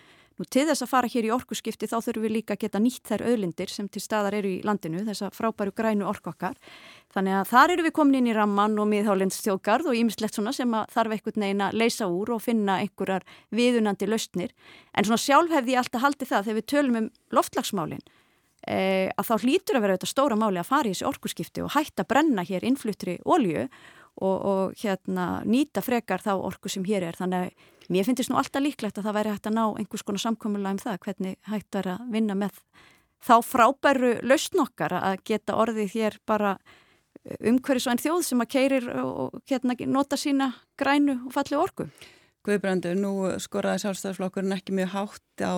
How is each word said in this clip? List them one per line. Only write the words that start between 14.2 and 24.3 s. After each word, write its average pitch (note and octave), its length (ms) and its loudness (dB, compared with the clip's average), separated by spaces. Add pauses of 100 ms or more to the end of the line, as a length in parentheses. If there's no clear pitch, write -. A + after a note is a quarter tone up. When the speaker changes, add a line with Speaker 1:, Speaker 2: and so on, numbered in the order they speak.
Speaker 1:
En - 80 2
svona A3 160 2
sjálf D#4 320 4
hefði C4 220 2
ég B3 80 2
alltaf A#3+ 240 0
haldið C#4 240 -4
það A3+ 160 0
þegar A3 120 -2
við G#3+ 140 -6
tölum C4 300 2
um A3 60 -6 (280)
loftslagsmálin, E3+ 680 -2 (600)
eh, F#3+ 480 2
að - 160 -4
þá A3+ 140 2
hlýtur D#4 340 2
að G#3+ 80 2
vera F#3+ 140 2
auðvitað - 160 -6
stóra C4+ 240 2
máli F#3+ 240 0
að - 80 -6
fara C4+ 180 2
í F3+ 60 -4
þessi - 160 -4
orkuskipti - 500 -8
og E3+ 160 -2
hætta - 300 -2
að - 20 -2
brenna C4+ 320 4
hér F3+ 240 -4
innfluttri G#3 560 -2
olíu A#3+ 460 2 (540)
og, F#3+ 240 0